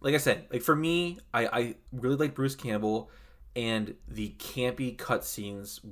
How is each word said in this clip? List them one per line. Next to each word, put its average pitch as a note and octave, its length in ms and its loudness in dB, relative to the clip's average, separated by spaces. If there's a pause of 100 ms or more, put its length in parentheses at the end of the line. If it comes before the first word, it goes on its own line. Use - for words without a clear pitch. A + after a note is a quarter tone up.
Like C#3 140 2
I D3+ 40 4
said, C3+ 320 2
like, B2 120 -2
for D#3+ 140 6
me, E3+ 420 0 (160)
I, A#2 120 2
I A#2+ 280 0 (180)
really B2+ 240 2
like C#3+ 180 2
Bruce C3+ 200 0
Campbell, A2 560 0 (460)
and A2+ 380 0 (120)
the G#2+ 320 -4
campy B2 580 -2
cutscenes G2+ 840 -4 (100)